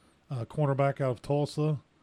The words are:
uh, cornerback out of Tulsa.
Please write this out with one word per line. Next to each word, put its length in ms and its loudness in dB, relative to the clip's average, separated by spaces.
uh, 160 -6
cornerback 560 0
out 100 2
of 100 -6
Tulsa. 580 0